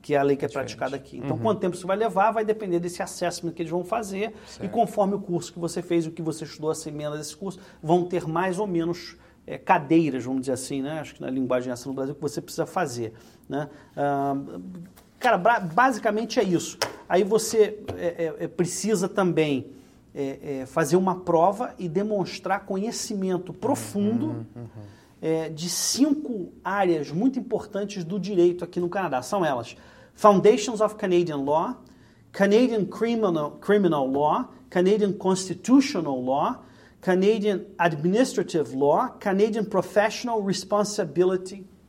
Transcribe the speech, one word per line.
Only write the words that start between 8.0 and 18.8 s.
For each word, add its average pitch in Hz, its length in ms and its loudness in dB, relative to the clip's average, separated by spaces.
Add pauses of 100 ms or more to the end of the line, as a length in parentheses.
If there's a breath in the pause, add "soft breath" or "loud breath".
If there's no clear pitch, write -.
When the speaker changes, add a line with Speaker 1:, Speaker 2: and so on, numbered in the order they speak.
Speaker 1:
ter 175 220 -2
mais 175 320 0
ou 214 80 -2
menos, 170 480 -4 (320 soft breath)
é, 151 100 -8
cadeiras, 156 680 2
vamos 131 180 -4
dizer 131 120 -4
assim, 139 300 -6
né? 151 160 -6
Acho - 160 -12
que - 60 -16
na 139 100 -6
linguagem 127 420 0
essa 120 160 -10
no 131 60 -8
Brasil, 135 180 -4
que - 80 -12
você 151 180 -4
precisa - 280 -6
fazer, 120 460 -4 (360 loud breath)
né? 143 180 -4 (300 loud breath)
Ah, 139 400 0 (840)
cara, 220 200 4
bra-, 220 200 2
basicamente 220 800 0
é 220 40 4
isso. 175 340 -2 (320 loud breath)
Aí 185 140 4
você, 214 560 2 (180)
é, 180 80 -6
é, 165 360 -2
é, 165 60 -4
precisa 185 640 0